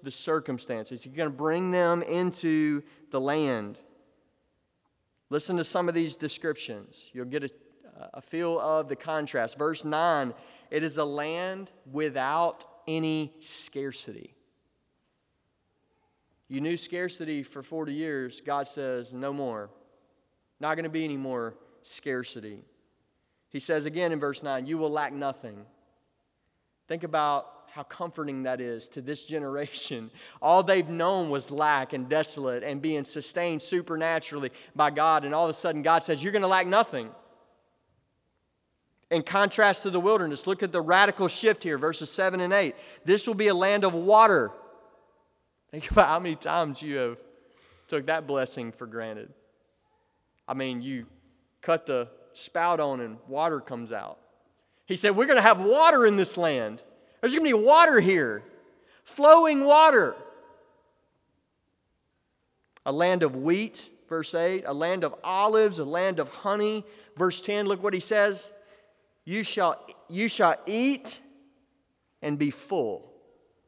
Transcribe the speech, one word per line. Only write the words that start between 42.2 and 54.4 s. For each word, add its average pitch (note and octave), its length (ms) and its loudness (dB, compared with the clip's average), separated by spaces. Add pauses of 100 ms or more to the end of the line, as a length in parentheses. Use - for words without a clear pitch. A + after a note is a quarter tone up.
and F3+ 120 0
eight. F#3 220 2 (300)
"This G3+ 200 4
will A#3 80 -2
be G#3 140 2
a G3 80 4
land G3 280 2
of F3+ 120 2
water." F#3 560 6 (1200)
Think - 180 -12
about D3 200 6
how E3 100 2
many F3 160 -4
times D#3 440 -4
you D3 180 -8
have A#2+ 200 -4 (680)
took D3 180 -4
that D#3+ 220 -4
blessing C3 440 -4
for - 140 -16
granted. A2+ 480 -12 (1120)
I B2+ 60 -8
mean, C3 300 -6
you B2+ 240 -10 (540)
cut E3 260 -2
the B2 200 -2 (260)
spout E3+ 460 -2
on C#3 200 -4
and A2 180 -10 (100)
water D3+ 320 -2
comes A#2 320 -12
out. - 280 -12 (640)